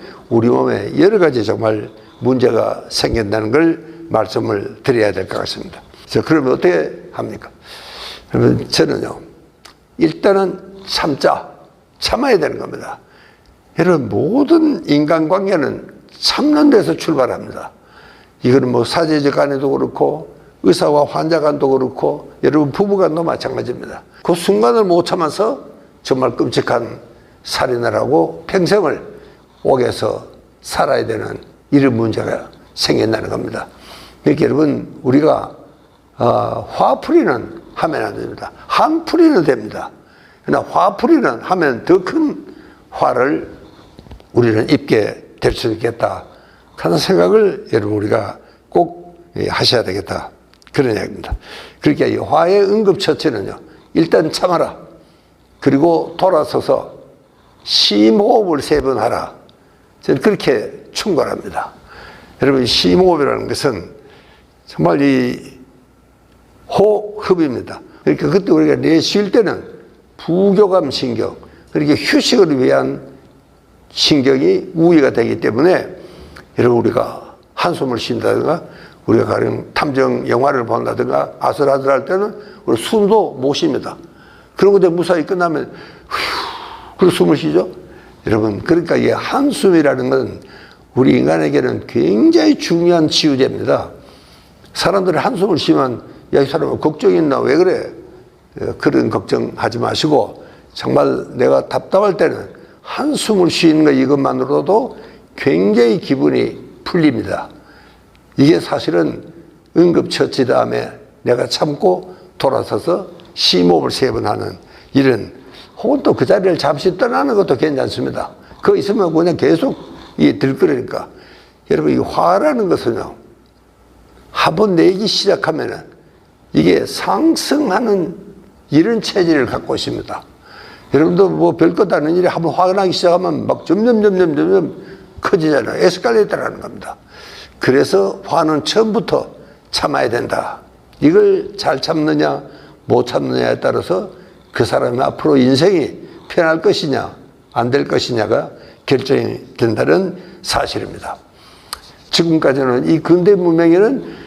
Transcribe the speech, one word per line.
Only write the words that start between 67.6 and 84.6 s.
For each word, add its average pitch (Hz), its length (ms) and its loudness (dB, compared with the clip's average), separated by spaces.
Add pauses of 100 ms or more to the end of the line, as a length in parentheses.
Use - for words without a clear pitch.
그러니까 147 260 0
그때 185 220 0
우리가 156 240 4
내쉴 160 560 2
때는 180 440 0 (420)
부교감 185 760 2
신경, 113 440 -4 (360)
그러니까 151 240 2
휴식을 190 640 2
위한 135 540 0 (800)
신경이 143 800 2
우위가 160 400 4
되기 113 260 0
때문에 135 480 0 (680)
여러분, 120 220 4
우리가 - 560 -2 (180)
한숨을 135 440 -2
쉰다든가, 120 640 -2 (420)
우리가 113 200 2
가령 110 480 -2
탐정 131 540 -2
영화를 123 380 0
본다든가, 120 720 -4
아슬아슬할 135 640 0
때는 202 300 -4 (300)
우리 120 160 -2
숨도 208 520 0
못 135 200 -2
쉽니다. 131 440 -4 (580)
그러고 196 220 4